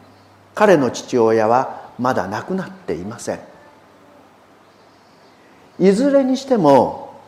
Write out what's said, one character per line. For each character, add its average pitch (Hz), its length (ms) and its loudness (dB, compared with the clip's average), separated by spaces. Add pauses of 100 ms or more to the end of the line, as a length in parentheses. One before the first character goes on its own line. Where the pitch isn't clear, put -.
(540)
彼 202 220 4
の 127 140 0
父 - 260 -8
親 113 320 2
は 127 340 -2 (160)
ま 123 140 -2
だ 95 140 -4
亡 107 160 -8
く 185 120 -8
な 185 100 -6
っ - 60 -16
て - 240 -10
い 85 100 -10
ま 104 140 -14
せ 101 160 -10
ん。 87 60 -14 (2500)
い 190 140 4
ず 262 180 0
れ 277 140 2
に 254 120 -2
し - 100 -10
て 254 100 0
も、 139 580 2 (140)